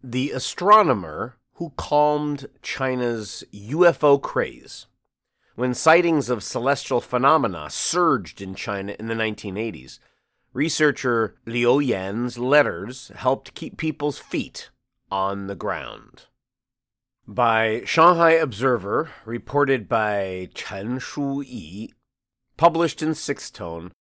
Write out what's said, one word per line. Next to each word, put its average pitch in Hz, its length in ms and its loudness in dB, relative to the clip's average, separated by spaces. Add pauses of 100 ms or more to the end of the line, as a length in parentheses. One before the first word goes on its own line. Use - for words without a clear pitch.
The 127 260 -2
astronomer 127 1040 2 (160)
who 165 220 -10
calmed 147 680 0 (160)
China's 123 880 -4
U 123 360 2
F 165 180 4
O 143 140 8
craze. - 680 -6 (720)
When 127 160 0
sightings 160 560 4
of 117 160 -2
celestial 131 560 0
phenomena 123 720 0
surged 147 720 0
in 95 120 -8
China 98 440 -6
in 110 100 -8
the 113 60 -2
nineteen 107 420 -4
eighties, 90 420 -8 (540)
researcher 135 840 0 (100)
Liu 120 340 2
Yan's 113 580 -2
letters 120 760 0
helped 135 380 -2
keep - 240 -12
people's 147 400 -4
feet - 500 -8 (420)
on 98 360 -2
the 98 100 -6
ground. 64 720 -8 (1000)
By 113 600 0
Shanghai 165 460 6
Observer, 123 800 0 (140)
reported 131 640 -2
by 101 680 -2
Chen 110 460 -6
Shuyi, 127 880 -8 (680)
published 165 440 2
in 156 120 0
Sixth - 400 -6
Tone 85 360 -10 (100)